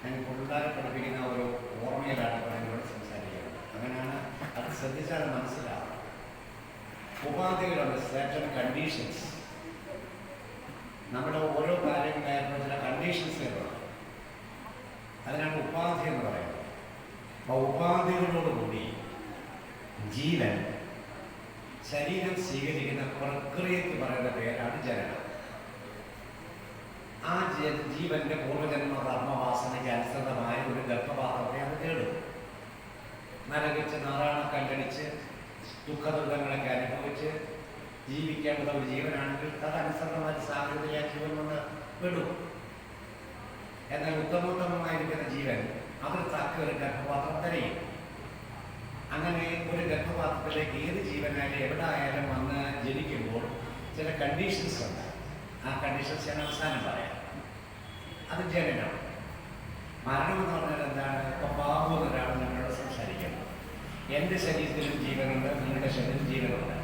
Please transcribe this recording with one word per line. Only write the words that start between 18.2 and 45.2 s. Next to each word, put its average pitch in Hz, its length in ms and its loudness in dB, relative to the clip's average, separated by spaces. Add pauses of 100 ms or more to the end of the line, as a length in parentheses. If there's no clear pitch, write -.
ജീവൻ 139 400 4 (1400)
ശരീരം 180 420 2 (120)
സ്വീകരിക്കുന്ന 139 580 0 (160)
പ്രക്രിയയ്ക്ക് 170 800 2
പറയുന്ന 123 380 2
പേരാണ് 120 380 0 (100)
ജനനം. - 340 0 (2000)
ആ 175 40 4 (200)
ജ-, 147 260 2 (140)
ജീവന്റെ 151 480 2
പൂർവ്വജന്മ 139 540 2 (100)
കർമ്മവാസനയ്ക്ക് 127 880 2
അനുസൃതമായ 120 640 2 (140)
ഒരു 127 180 2
ഗർഭപാത്രത്തെ 123 760 2
അത് 147 180 0
തേടും. 160 300 2 (1400)
നരകിച്ച് 151 540 2
നാരായണ 147 360 4 (120)
കല്ലടിച്ച് 135 520 0 (840)
ദുഃഖദുരിതങ്ങളൊക്കെ 147 920 2
അനുഭവിച്ച് 139 520 0 (800)
ജീവിക്കേണ്ട 147 680 2
ഒരു 127 160 0
ജീവനാണെങ്കിൽ 139 580 0 (100)
തദനുസൃതമായ 156 760 0 (140)
സാഹചര്യത്തിൽ 147 520 0
ആ 151 120 0
ജീവൻ 151 260 0
വന്ന് 151 200 0 (420)
വിടും. 180 280 2 (1600)
എന്നാൽ 151 280 2
ഉത്തമോത്തമമായിരിക്കുന്ന 170 1120 2